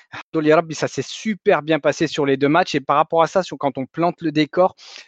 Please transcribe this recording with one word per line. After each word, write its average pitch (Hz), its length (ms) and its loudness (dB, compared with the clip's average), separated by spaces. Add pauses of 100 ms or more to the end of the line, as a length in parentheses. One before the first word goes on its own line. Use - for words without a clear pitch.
(120)
Alhamdoulilah 151 460 0
Rabbi, 160 180 -2
ça 139 140 -4
s'est - 120 -6
super 185 600 -2
bien 156 160 0
passé 147 280 0
sur 147 180 -2
les 139 120 2
deux 139 120 0
matchs. 170 260 2
Et 139 60 0
par 143 160 0
rapport 165 260 2
à 156 40 2
ça, 190 140 0
sur, 156 160 -10
quand 170 200 -4
on 135 80 -6
plante 165 360 -4
le 160 120 -4
décor, 156 420 0 (320)